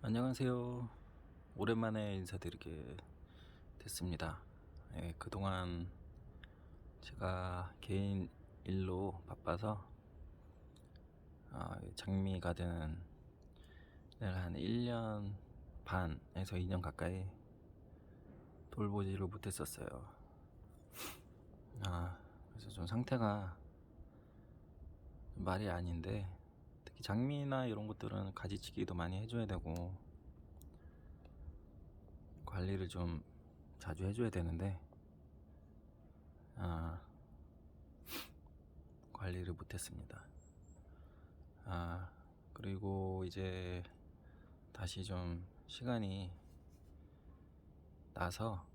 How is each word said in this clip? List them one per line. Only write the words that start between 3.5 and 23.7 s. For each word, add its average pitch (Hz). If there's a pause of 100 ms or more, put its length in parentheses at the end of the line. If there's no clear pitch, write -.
됐습니다. 85 (540)
예, 85
그동안 92 (1160)
제가 90
개인 98 (340)
일로 92
바빠서, 104 (1600)
아, - (160)
장미 95
가든을 85 (1200)
한 92
일 113
년 107 (480)
반에서 92
이 90
년 90
가까이 90 (1400)
돌보지를 98
못했었어요. 98 (2000)
아, 87 (320)
그래서 -
좀 87
상태가 104 (1800)